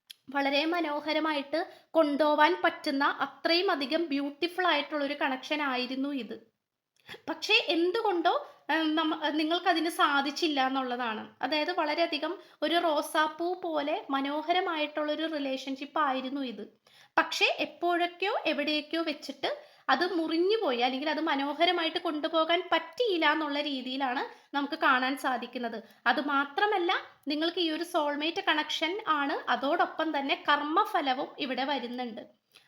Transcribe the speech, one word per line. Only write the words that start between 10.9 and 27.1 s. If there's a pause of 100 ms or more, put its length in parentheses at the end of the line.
അതായത്
വളരെയധികം (320)
ഒരു (100)
റോസാപ്പൂ (180)
പോലെ (200)
മനോഹരമായിട്ടുള്ളൊരു (100)
റിലേഷൻഷിപ്പ്
ആയിരുന്നു (100)
ഇത്. (540)
പക്ഷേ (200)
എപ്പോഴൊക്കെയോ (180)
എവിടെയൊക്കെയോ
വെച്ചിട്ട് (440)
അത് (140)
മുറിഞ്ഞു
പോയി,
അല്ലെങ്കിൽ
അത്
മനോഹരമായിട്ട്
കൊണ്ടുപോകാൻ (120)
പറ്റിയില്ല
എന്നുള്ള (100)
രീതിയിലാണ് (340)
നമുക്ക്
കാണാൻ (100)
സാധിക്കുന്നത്. (320)
അത് (120)
മാത്രമല്ല (380)